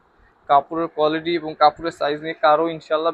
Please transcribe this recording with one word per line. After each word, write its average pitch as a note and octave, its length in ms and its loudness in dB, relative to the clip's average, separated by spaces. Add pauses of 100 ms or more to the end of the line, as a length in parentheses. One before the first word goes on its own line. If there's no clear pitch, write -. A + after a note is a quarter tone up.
(500)
কাপড়ের D#3+ 460 0
কোয়ালিটি D#3+ 400 -2
এবং D#3 160 -6 (100)
কাপড়ের D#3+ 380 2
সাইজ D3 220 -2
নিয়ে D#3+ 240 -10
কারো D3+ 220 4
ইনশাআল্লাহ D#3+ 460 -4